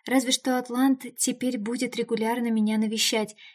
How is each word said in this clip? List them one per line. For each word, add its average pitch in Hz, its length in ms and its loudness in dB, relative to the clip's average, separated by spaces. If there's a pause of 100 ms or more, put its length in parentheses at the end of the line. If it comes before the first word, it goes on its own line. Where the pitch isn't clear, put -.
разве 254 260 2
что 254 260 0
Атлант 254 480 2 (100)
теперь 254 400 -2
будет 240 380 -4
регулярно 233 560 0
меня 214 280 2
навещать, 220 580 0 (180)